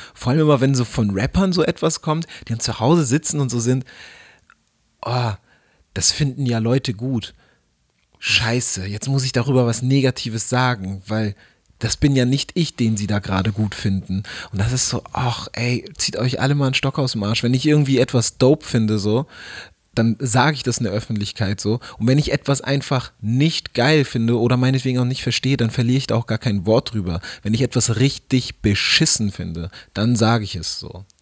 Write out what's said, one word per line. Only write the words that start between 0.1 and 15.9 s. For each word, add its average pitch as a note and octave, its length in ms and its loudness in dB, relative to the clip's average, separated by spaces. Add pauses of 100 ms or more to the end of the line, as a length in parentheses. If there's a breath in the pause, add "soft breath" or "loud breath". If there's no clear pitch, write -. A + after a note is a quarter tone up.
vor - 180 -4
allem D#3 80 4
immer, D3 200 6
wenn C3+ 140 4
so B2 100 2
von G#2+ 260 0
Rappern D3+ 420 0
so F3 100 2
etwas D#3+ 400 -2
kommt, D#3+ 240 -2 (200 loud breath)
die A2+ 60 -4
dann A#2 80 -4
zu A2+ 200 -4
Hause D3+ 240 4
sitzen C#3+ 360 0
und C3 100 0
so B2 100 -2
sind, B2 240 2 (1200 loud breath)
"Oh, A#2 280 0 (640 soft breath)
das - 180 0
finden C3+ 340 0
ja A#2+ 120 0
Leute A#2 360 0
gut. A#2+ 400 -4 (840 soft breath)
Scheiße, A#2 680 0
jetzt G#2 220 -8
muss C3+ 160 0
ich C3 80 -4
darüber B2+ 340 2
was A#2 160 0
Negatives B2+ 640 0
sagen, G#2 580 -2
weil G#2+ 280 -2 (440 soft breath)
das - 200 -4
bin C#3 180 4
ja B2 80 4
nicht C3+ 300 -2
ich, E3 220 -2
den A2+ 200 2
sie G2+ 100 -4
da G#2 120 0
gerade G2 340 -2
gut G#2 220 -4
finden." G2 480 -2 (300 loud breath)
Und G2 60 -6
das A2+ 140 0
ist B2+ 160 -2
so, - 140 -4 (100)
ach A#2+ 400 -4
ey, A#2+ 320 -2 (140)